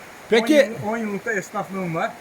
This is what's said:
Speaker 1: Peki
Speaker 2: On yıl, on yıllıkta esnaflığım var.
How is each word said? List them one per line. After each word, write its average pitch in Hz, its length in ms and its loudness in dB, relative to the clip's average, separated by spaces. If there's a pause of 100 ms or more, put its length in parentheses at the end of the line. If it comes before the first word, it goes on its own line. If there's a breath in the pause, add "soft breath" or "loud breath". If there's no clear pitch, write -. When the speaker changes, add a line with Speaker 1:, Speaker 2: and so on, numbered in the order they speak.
(300)
Speaker 1:
Peki 208 400 6 (160)
Speaker 2:
On - 0 -
yıl, 208 60 -2
on 226 40 -2
yıllıkta 214 360 -4
esnaflığım 185 600 -4
var. 202 160 -2 (100)